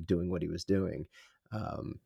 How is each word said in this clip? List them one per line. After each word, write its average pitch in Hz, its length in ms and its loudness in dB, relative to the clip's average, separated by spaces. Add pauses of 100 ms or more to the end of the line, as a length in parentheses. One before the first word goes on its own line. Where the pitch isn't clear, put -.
doing 90 240 4
what 87 120 0
he 87 60 -2
was 85 160 -4
doing. 95 420 2 (460)
Um, - 540 -4